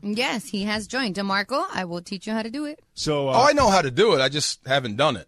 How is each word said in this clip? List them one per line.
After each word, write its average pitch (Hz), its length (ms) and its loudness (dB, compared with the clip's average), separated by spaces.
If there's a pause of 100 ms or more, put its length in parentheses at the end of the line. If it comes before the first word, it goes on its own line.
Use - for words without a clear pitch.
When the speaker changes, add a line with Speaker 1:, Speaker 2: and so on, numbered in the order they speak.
Speaker 1:
Yes, 220 460 -4
he 196 160 -4
has 208 240 -4
joined. 233 300 -4
DeMarco, 202 580 -2
I 185 100 -4
will 175 180 -8
teach 190 260 -12
you 220 40 -4
how 220 100 -2
to 226 80 -10
do 294 160 -6
it. 302 140 -12 (140)
Speaker 2:
So, 143 340 -2
uh, 127 60 0
Speaker 3:
Oh, 247 140 6
I 294 40 6
know 277 160 4
how 190 140 6
to 135 80 -2
do 185 240 4
it. 139 60 4
I 135 80 4
just - 380 -4
haven't 127 300 0
done 139 200 2
it. 82 120 -12